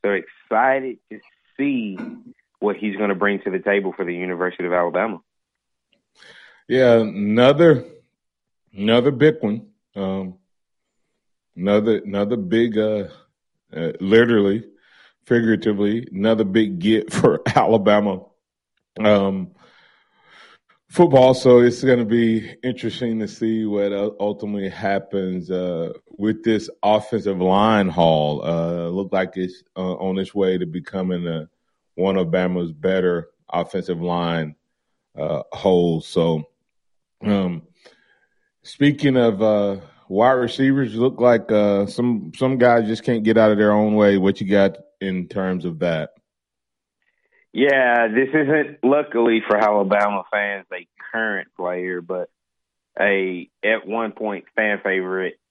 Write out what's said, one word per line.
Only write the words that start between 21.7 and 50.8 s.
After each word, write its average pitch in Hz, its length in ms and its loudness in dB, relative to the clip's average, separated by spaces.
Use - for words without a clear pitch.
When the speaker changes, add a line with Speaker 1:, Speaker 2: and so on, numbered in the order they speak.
Speaker 2:
gonna 123 220 2
be 113 580 0
interesting 117 580 -6
to 104 80 -6
see 110 360 -4
what, 101 280 -2
uh, 101 180 -4
ultimately 104 480 -6
happens, 92 840 -4
uh, 90 420 -4
with 107 360 -4
this 110 260 0
offensive 104 580 0
line 101 480 4
haul. 78 560 2
Uh, 85 440 -4
look 92 240 -6
like 95 240 -2
it's, 92 260 -8
uh, 92 180 -4
on 95 240 -4
its 95 160 -8
way 92 240 0
to 90 80 -4
becoming 87 600 -6
a, 80 220 -8
one 95 220 0
of 90 140 -2
Bama's 90 420 -2
better 87 580 -2
offensive 87 480 -6
line, 85 540 -4
uh, 76 260 -6
holes. 87 540 0
So, 82 420 -2
um, 92 400 -2
speaking 143 540 0
of, 113 240 2
uh, 104 360 2
wide 113 240 2
receivers, 131 640 0
look 123 260 0
like, 117 300 4
uh, 101 360 2
some, 107 500 -4
some 131 220 -2
guys 120 280 4
just 110 180 -6
can't 117 180 -2
get 110 160 4
out 107 140 6
of 104 60 2
their 104 140 4
own 107 220 2
way. 101 240 4
What 98 220 0
you 98 80 -4
got 98 280 2
in 92 280 -6
terms 92 360 -4
of 85 140 -8
that? 80 320 -4
Speaker 1:
Yeah, 123 560 2
this 131 200 0
isn't, 147 560 -2
luckily 117 600 2
for 104 100 2
Alabama 104 760 2
fans, 101 420 -6
a 90 140 -14